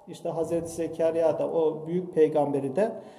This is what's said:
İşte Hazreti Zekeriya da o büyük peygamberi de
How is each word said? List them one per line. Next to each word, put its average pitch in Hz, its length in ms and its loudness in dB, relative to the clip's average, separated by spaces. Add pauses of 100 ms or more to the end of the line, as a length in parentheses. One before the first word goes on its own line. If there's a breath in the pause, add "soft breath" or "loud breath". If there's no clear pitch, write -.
İşte 170 220 -10
Hazreti 160 420 -4
Zekeriya 160 680 0
da 143 80 -2
o 151 400 0
büyük 175 260 -4
peygamberi 143 640 4
de 170 160 2 (280 loud breath)